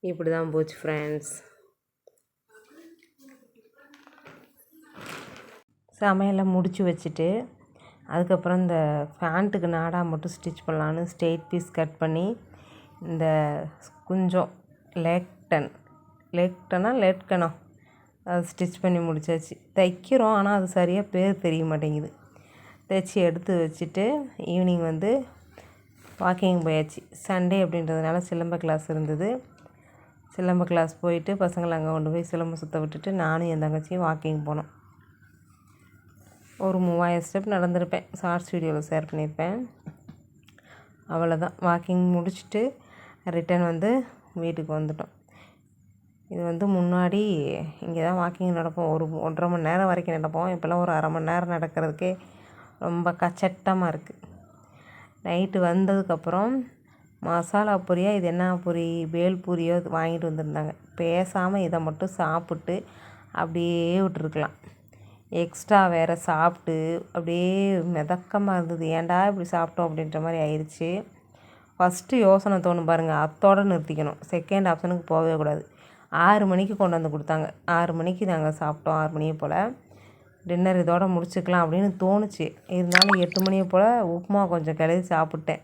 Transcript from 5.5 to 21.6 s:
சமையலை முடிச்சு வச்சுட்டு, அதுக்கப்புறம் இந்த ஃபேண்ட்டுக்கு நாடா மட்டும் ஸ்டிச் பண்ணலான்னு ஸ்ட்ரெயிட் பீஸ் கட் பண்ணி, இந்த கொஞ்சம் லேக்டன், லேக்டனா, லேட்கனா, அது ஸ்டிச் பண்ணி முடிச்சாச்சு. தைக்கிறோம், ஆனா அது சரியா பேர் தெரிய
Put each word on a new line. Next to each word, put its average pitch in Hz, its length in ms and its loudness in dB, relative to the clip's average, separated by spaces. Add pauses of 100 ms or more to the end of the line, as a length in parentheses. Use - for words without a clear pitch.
சமையலை 196 440 2
முடிச்சு 185 400 0
வச்சுட்டு, 175 600 -2 (600)
அதுக்கப்புறம் 175 520 0
இந்த 151 500 0 (120)
ஃபேண்ட்டுக்கு 180 460 0
நாடா 170 360 0
மட்டும் 165 280 -4
ஸ்டிச் - 400 -10
பண்ணலான்னு 160 360 -2 (100)
ஸ்ட்ரெயிட் 165 320 -2
பீஸ் 175 220 -4
கட் 156 280 -4
பண்ணி, 165 380 -2 (640)
இந்த 156 640 0 (400)
கொஞ்சம் 185 460 0 (440)
லேக்டன், 170 760 -2 (640)
லேக்டனா, 180 600 0
லேட்கனா, 185 580 2 (720)
அது 175 220 -2 (100)
ஸ்டிச் 180 240 -4
பண்ணி 180 180 2
முடிச்சாச்சு. 165 600 -2 (160)
தைக்கிறோம், 214 580 2
ஆனா 202 220 2
அது 190 120 2
சரியா 180 440 2
பேர் 190 280 2
தெரிய 160 260 0